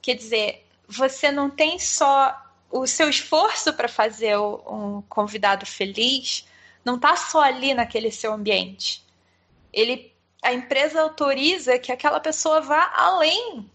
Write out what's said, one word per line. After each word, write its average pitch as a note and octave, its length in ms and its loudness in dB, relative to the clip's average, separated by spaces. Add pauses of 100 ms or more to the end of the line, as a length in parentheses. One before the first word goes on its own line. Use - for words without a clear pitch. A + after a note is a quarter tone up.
Quer B3+ 140 -2
dizer, A3 500 -4 (220)
você C4 460 0
não C#4+ 180 0
tem D#4+ 280 0
só C#4 640 2 (300)
o B3+ 160 -2
seu D4+ 240 2
esforço D#4+ 640 0
pra A#3+ 140 -4
fazer G#3+ 480 -2
o, G#3 320 -4
um G3+ 340 -8
convidado G#3 640 -2
feliz, A#3+ 800 -4 (380)
não B3 160 -2
tá D4 160 4
só D#4+ 260 2
ali C4+ 320 2
naquele A3 380 -2
seu A3 200 -6
ambiente. G3 720 -4 (680)
Ele, A#3+ 400 -2 (300)
a A#3+ 100 2
empresa C#4+ 500 0
autoriza C#4+ 800 0
que B3 100 -10
aquela D4 300 0
pessoa D#4 400 0
vá D4+ 340 2
além. E4+ 800 0